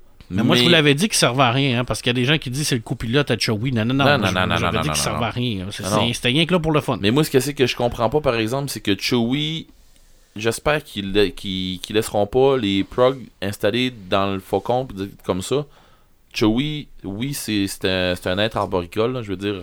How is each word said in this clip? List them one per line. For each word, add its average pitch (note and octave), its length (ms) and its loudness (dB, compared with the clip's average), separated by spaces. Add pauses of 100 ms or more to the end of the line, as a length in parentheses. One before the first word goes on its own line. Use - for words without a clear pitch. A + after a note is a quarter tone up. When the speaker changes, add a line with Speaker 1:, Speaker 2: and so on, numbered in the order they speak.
(300)
Speaker 1:
Mais... F#2+ 120 0
moi, B2+ 140 4
je B2 40 6
Speaker 2:
Mais B2 60 6
Speaker 1:
vous - 60 6
l'avais D3 220 6
dit F3+ 140 2
qu'il - 80 -4
servait C3+ 260 4
à A#2+ 80 6
rien, C3 300 2
hein, B2 60 -2
parce - 160 -4
qu'il B2 80 2
y - 0 -
a A#2+ 40 2
des B2 120 0
gens D3+ 100 4
qui - 140 -6
disent C#3 180 -2
c'est C#3+ 60 0
le A#2 80 0
copilote B2+ 480 -2
à A2+ 80 0
Chewie. A#2 340 -2
Non, A2+ 140 0
non, B2+ 80 0
non, C3+ 100 2
Speaker 2:
Non, - 0 -
Speaker 1:
moi, C#3 140 4
Speaker 2:
non, G2+ 80 2
Speaker 1:
je, F2+ 80 0
Speaker 2:
non, F#2 120 2
non, F2 120 0
Speaker 1:
j'avais E2+ 60 0
Speaker 2:
non, E2+ 60 0
Speaker 1:
dit F2 60 0
Speaker 2:
non, D#2+ 60 0
Speaker 1:
qu'il D#2 80 -2
Speaker 2:
non, D2+ 60 -2
Speaker 1:
servait D2 240 -2
Speaker 2:
non. - 60 -2
Speaker 1:
à G#2 40 -4
rien. A2 400 -4
C'est, G#2 140 -10
Speaker 2:
Non, F#2+ 60 -4
non. G#2+ 180 2
Speaker 1:
c'est, A#2+ 40 0
c'était - 160 -2
rien D3 160 2
que D3+ 80 0
là F#3 80 4
pour D#3+ 120 0
le D3+ 100 2
fun. A#2 180 -2
Speaker 2:
Mais G2 100 2
moi, D3 140 4
ce - 60 -4
que C3 100 4
c'est C3+ 140 -2
que B2+ 120 4
je - 80 -2
comprends A#2 360 0
pas, D3 100 0
par C3+ 140 2
exemple, A#2 340 -2
c'est A2+ 120 -8
que G2+ 180 0
Chewie, C#3+ 680 0 (680)
j'espère A2+ 480 -2
qu'ils G2 300 -6
la-, G#2 160 6
qu'ils, F#2 500 -6
qu'ils G#2 160 -6
laisseront G#2+ 300 0
pas C3 320 2
les G2 260 0
Prog B2+ 340 2 (220)
installés G#2+ 500 -2 (200)
dans G2 240 2
le F#2+ 60 -4
Faucon, A#2+ 440 -2
pis A2 120 -14
dire F#2+ 100 -6 (180)
comme F#2 160 -2
ça. C3+ 240 -2 (680)
Chewie, C#3 540 0 (160)
oui, G#2+ 280 -6
c'est, G#2 340 -2
c'est - 200 -4
un, F#2 280 0
c'est F#2 140 -4
un F#2 100 0
être A2 200 -2
arboricole, G2 560 -2
là, B2+ 80 -6
je G2+ 80 -10
veux F#2 60 -4
dire, G2+ 260 -4